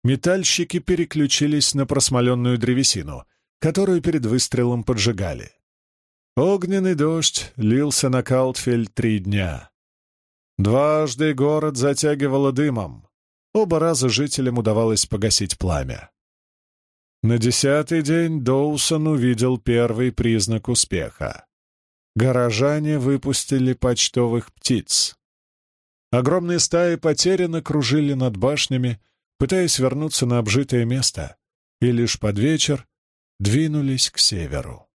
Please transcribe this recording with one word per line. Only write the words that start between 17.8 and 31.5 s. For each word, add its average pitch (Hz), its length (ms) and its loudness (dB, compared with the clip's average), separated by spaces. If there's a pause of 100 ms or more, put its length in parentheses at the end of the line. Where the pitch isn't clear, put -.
день 160 400 0
Доусон 147 640 0
увидел 127 500 2
первый 117 540 0
признак 113 560 0
успеха. - 800 -4 (680)
Горожане 131 840 2
выпустили 135 760 0
почтовых 120 800 -2
птиц. - 640 -2 (960)
Огромные 170 480 0
стаи 170 380 0
потерянно 165 680 0
кружили 143 500 0
над 127 240 -2
башнями, 127 640 -2 (380)
пытаясь 175 420 0
вернуться 131 460 0
на 120 120 2
обжитое 120 480 0
место, 120 500 -4 (460)